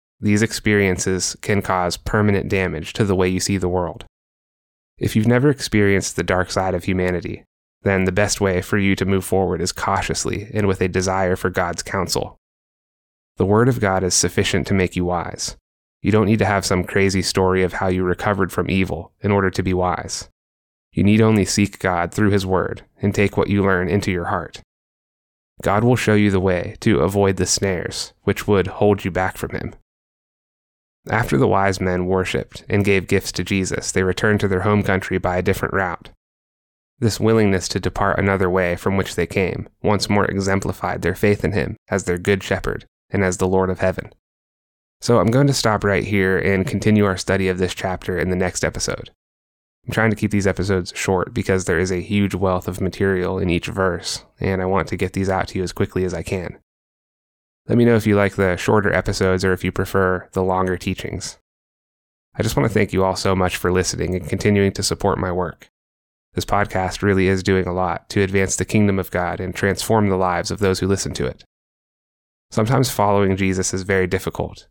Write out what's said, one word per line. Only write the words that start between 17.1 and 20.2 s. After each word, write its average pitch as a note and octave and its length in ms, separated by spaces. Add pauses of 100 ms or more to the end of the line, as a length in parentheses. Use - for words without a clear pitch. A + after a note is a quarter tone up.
story F#2 400
of F2 120
how G2 140
you F#2 160
recovered F#2+ 480
from - 180
evil F2+ 500
in G#2 120
order G2 180
to F#2+ 120
be F#2 120
wise. - 540 (640)